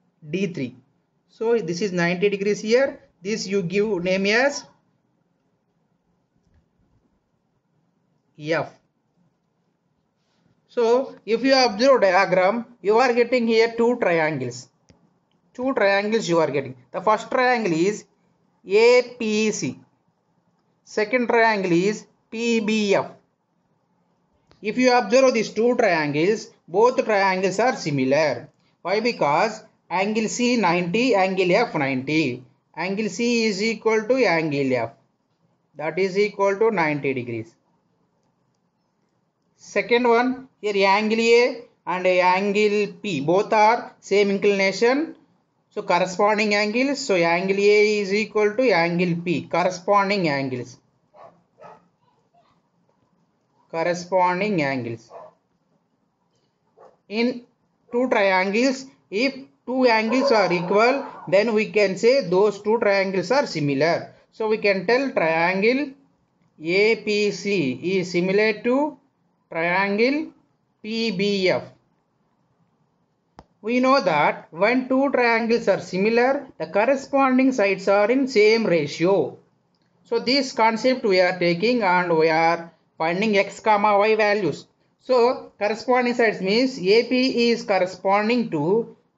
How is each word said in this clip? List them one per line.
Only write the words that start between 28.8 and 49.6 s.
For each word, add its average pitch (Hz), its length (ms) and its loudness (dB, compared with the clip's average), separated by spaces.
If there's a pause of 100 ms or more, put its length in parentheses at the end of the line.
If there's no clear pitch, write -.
Why? 196 180 -2
Because 208 640 0 (260)
angle 208 380 -2
C 247 300 0
ninety, 185 580 0
angle 185 360 0
F 208 240 0
ninety. 135 680 -2 (320)
Angle 196 340 -6
C 240 360 -2
is 196 180 -2
equal 220 440 -2
to 254 80 0
angle 160 580 0
F. 113 160 -4 (840)
That 160 220 -6
is 185 200 -2
equal 196 400 0
to 220 140 2
ninety 147 420 -2
degrees. 117 420 -8 (2000)
Second 240 520 -2
one, 247 400 0 (140)
here 202 260 0
angle 214 320 2
A 233 440 2 (240)
and 180 200 -4
angle 196 920 0
P, 175 200 -4
both 185 320 0
are 220 460 2
same 202 320 0
inclination. 202 840 0 (540)
So 208 120 -10
corresponding 208 720 0
angles, 247 440 -2
so 202 160 -2
angle 180 420 0
A 208 420 4
is 196 140 -4
equal 208 420 -2
to 254 160 2
angle 170 520 0
P, 151 240 -4
corresponding 190 840 0